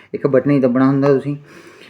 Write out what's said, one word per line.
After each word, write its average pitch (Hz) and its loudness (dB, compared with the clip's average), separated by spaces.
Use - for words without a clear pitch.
ਇੱਕ - -6
ਬਟਨ 135 2
ਹੀ 143 2
ਦੱਬਣਾ 131 2
ਹੁੰਦਾ 139 0
ਤੁਸੀਂ, 143 -2